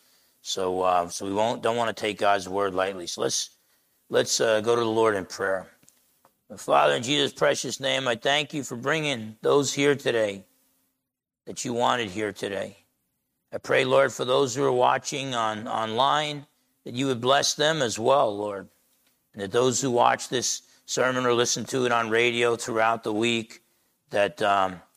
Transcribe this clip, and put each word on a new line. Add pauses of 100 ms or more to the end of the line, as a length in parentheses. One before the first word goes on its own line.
(440)
So,
uh,
so
we
won't,
don't
wanna
take
God's
word
lightly.
So
let's, (580)
let's,
uh,
go
to
the
Lord
in
prayer. (880)
Father,
in
Jesus'
precious
name,
I
thank
you
for
bringing
those
here
today (1040)
that
you
wanted
here
today. (760)
I
pray,
Lord,
for
those
who
are
watching
on,
online, (400)
that
you
would
bless
them
as
well,
Lord. (640)
And
that
those
who
watch
this (220)
sermon
or
listen
to
it
on
radio
throughout
the
week, (480)
that,
um, (160)